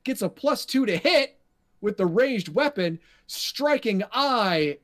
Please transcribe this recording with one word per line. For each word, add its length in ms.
gets 160
a 80
plus 360
two 200
to 100
hit 440
with 160
the 80
ranged 440
weapon, 500
striking 760
eye 680